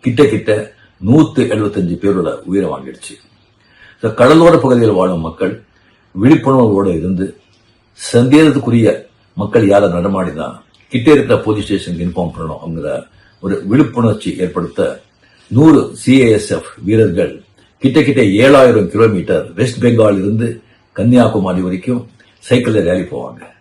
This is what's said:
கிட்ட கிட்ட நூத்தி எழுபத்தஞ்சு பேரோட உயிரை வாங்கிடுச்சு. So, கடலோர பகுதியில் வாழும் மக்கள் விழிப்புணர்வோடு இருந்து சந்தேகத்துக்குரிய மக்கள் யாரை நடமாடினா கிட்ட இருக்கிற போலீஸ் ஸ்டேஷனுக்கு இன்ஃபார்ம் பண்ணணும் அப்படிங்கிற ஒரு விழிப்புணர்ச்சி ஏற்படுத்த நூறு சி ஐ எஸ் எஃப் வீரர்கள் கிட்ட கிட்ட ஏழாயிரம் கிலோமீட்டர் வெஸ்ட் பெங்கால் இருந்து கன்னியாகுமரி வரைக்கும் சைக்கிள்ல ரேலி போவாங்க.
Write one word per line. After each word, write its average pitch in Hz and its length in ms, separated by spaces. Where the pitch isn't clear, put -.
கிட்ட 131 260
கிட்ட 107 240
நூத்தி 147 340
எழுபத்தஞ்சு 98 500
பேரோட 92 280
உயிரை 92 240
வாங்கிடுச்சு. 67 400
So, 113 80
கடலோர 160 320
பகுதியில் 117 360
வாழும் 90 280
மக்கள் 92 260
விழிப்புணர்வோடு 117 800
இருந்து 92 260
சந்தேகத்துக்குரிய 123 760
மக்கள் 104 320
யாரை 101 240
நடமாடினா 87 520
கிட்ட 120 240
இருக்கிற 120 300
போலீஸ் 104 220
ஸ்டேஷனுக்கு 87 400
இன்ஃபார்ம் 85 280
பண்ணணும் 78 280
அப்படிங்கிற 73 420
ஒரு 95 100
விழிப்புணர்ச்சி 117 640
ஏற்படுத்த 87 440
நூறு 151 220
சி 127 120
ஐ 113 140
எஸ் - 180
எஃப் - 160
வீரர்கள் 95 460
கிட்ட 131 240
கிட்ட 135 140
ஏழாயிரம் 123 500
கிலோமீட்டர் 101 540
வெஸ்ட் 123 260
பெங்கால் 110 400
இருந்து 110 240
கன்னியாகுமரி 104 680
வரைக்கும் 92 360
சைக்கிள்ல 117 380
ரேலி 90 260
போவாங்க. 62 280